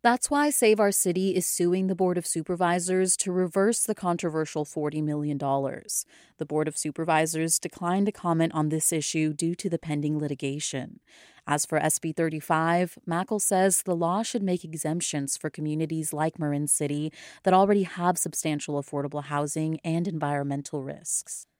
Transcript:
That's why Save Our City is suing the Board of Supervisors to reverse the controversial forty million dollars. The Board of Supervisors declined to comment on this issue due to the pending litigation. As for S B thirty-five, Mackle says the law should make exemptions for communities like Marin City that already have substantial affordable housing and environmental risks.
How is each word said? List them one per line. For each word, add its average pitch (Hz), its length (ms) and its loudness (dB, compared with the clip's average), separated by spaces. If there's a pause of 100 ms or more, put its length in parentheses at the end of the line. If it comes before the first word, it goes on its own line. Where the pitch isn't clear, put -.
That's 240 260 2
why 294 220 4
Save 214 280 6
Our 202 120 6
City 185 440 2
is 180 100 2
suing 180 420 2
the 190 80 0
Board 180 220 2
of 170 80 -4
Supervisors 180 920 0
to - 140 -2
reverse 185 520 2
the 214 120 -2
controversial 160 680 -2
forty 151 380 -4
million 147 360 -2
dollars. 139 680 -2 (320)
The 160 80 -4
Board 151 240 0
of 147 80 -8
Supervisors 160 840 0
declined 185 460 0
to 208 80 0
comment 165 400 0
on 156 160 2
this 156 240 0
issue 156 400 0
due 165 220 -2
to - 140 -4
the 165 100 -2
pending 151 380 -2
litigation. 143 840 -6 (460)
As 147 180 0
for 160 140 0
S 156 180 2
B 160 160 -4
thirty-five, 165 920 0
Mackle 185 340 -2
says 190 420 4
the 180 140 0
law 175 260 0
should 226 220 -2
make 180 200 0
exemptions 160 720 -4
for - 140 -6
communities 156 640 -2
like 156 260 -2
Marin 147 280 0
City 147 440 -2 (320)
that 190 120 6
already 196 280 6
have 175 340 0
substantial 147 640 -2
affordable 143 420 -6
housing 151 600 -2
and 165 240 0
environmental 143 760 -2
risks. - 640 -8 (120)